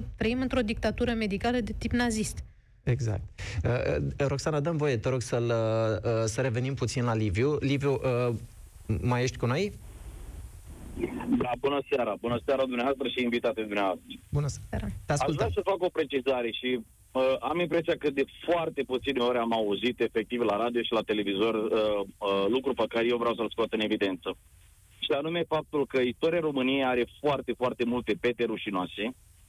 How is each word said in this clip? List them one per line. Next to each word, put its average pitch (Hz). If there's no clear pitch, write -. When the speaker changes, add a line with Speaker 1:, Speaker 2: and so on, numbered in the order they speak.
Speaker 1:
trăim 240
într-o 262
dictatură 226
medicală 226
de 214
tip 233
nazist. 233
Speaker 2:
Exact. 113
Uh, 120
uh, 139
Roxana, 147
dă-mi 160
voie, 143
te 120
rog, 131
să-l, 117
uh, 113
să 110
revenim 127
puțin 127
la 120
Liviu. 110
Liviu, 139
uh, 120
mai 123
ești 127
cu -
noi? 175
Speaker 3:
Da, 123
bună 139
seara. 110
Bună 117
seara 135
dumneavoastră 127
și 127
invitate 117
dumneavoastră. 101
Speaker 2:
Bună 143
seara. -
Speaker 1:
Seara. 208
Speaker 2:
Te -
Speaker 3:
Aș 147
Speaker 2:
ascultăm. 151
Speaker 3:
vrea 196
să 190
fac 185
o 180
precizare 131
și, 123
uh, 131
am 151
impresia 165
că 147
de 139
foarte 165
puține 127
ori 123
am 117
auzit, 110
efectiv, 117
la 104
radio 120
și 113
la 110
televizor, 104
uh, 107
uh, 98
lucruri 131
pe 113
care 117
eu 120
vreau 113
să-l 110
scot 113
în 113
evidență. 101
Și -
anume 160
faptul 151
că 131
istoria 156
României 139
are 123
foarte, 135
foarte 123
multe 117
pete 120
rușinoase 101